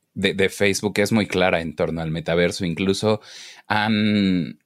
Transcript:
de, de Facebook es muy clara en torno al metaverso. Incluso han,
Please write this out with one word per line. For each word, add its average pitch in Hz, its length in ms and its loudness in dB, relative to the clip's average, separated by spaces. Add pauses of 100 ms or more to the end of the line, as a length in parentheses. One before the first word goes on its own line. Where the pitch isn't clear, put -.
(140)
de, 95 200 0
de 98 140 2
Facebook 101 520 0
es 101 120 0
muy 107 160 4
clara 92 320 2
en 82 160 -6
torno 82 260 -2
al 80 100 -4
metaverso. 85 540 0
Incluso 95 540 0 (480)
han, 104 1000 0